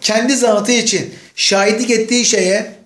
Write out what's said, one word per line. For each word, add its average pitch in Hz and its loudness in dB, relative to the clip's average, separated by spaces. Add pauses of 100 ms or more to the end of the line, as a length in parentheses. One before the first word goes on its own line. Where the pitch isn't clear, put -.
kendi 233 0
zatı 220 2
için 220 -2 (200)
şahitlik 220 0
ettiği 226 0
şeye, 202 0 (100)